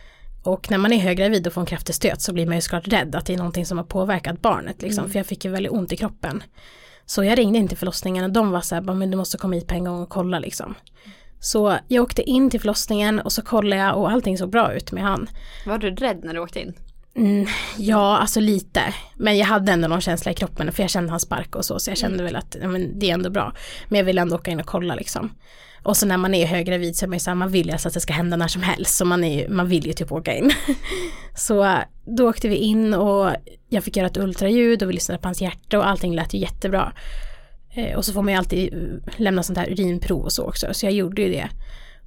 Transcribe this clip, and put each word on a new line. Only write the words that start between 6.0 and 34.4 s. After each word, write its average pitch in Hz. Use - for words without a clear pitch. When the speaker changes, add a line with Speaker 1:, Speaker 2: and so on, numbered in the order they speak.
Speaker 1:
Så -
jag 226
ringde 226
in 196
till 175
förlossningen 185
och 190
de 208
var 175
så -
här: 170
"Bara, 185
men 190
du 190
måste 190
komma 185
hit 175
på -
en 175
gång 175
och 175
kolla 180
liksom." -
Så 208
jag 247
åkte -
in 254
till 226
förlossningen 214
och -
så 220
kollade 202
jag 196
och 196
allting 214
såg 185
bra 214
ut -
med 190
han. 202
Speaker 2:
Var 214
du 208
rädd 208
när 165
du 165
åkte 170
in? -
Speaker 1:
Mm, 202
ja, 208
alltså 214
lite. 202
Men 208
jag 202
hade 202
ändå 165
någon 170
känsla 175
i 175
kroppen, 165
för 208
jag 185
kände 175
hans 170
spark -
och 185
så, -
så -
jag 202
kände 190
Speaker 2:
Mm. 180
Speaker 1:
väl 170
att, -
ja, 185
men 185
det 202
är 170
ändå 180
bra. 196
Men 208
jag 190
ville 185
ändå 175
åka 175
in 160
och -
kolla 175
liksom. -
Och 208
så 208
när 185
man 185
är 170
höggravid 175
så -
är 185
man 180
ju 170
så 180
här, 180
man 185
vill 180
ju 156
alltså 165
att 165
det 170
ska 165
hända 170
när 170
som 180
helst. -
Så 185
man 175
är 147
ju, -
man 180
vill 175
ju 156
typ 156
åka 143
in. 247
<laughs> 359
Så, 202
eh, 185
då 233
åkte 226
vi 208
in 214
och 196
jag 208
fick -
göra 185
ett 180
ultraljud 202